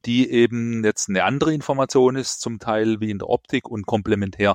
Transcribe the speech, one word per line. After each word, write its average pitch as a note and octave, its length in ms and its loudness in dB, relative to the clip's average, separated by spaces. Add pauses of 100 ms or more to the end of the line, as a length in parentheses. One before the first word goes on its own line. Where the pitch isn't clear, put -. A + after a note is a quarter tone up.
die B2 240 2
eben A#2 520 2
jetzt - 280 0
eine F#2 140 0
andere C#3+ 280 2
Information C3+ 640 2
ist, - 240 -6
zum A#2 180 -8
Teil A2 420 0
wie G#2+ 100 -4
in G2+ 80 -6
der - 100 -10
Optik - 400 -2
und G#2 180 -10
komplementär G2+ 680 0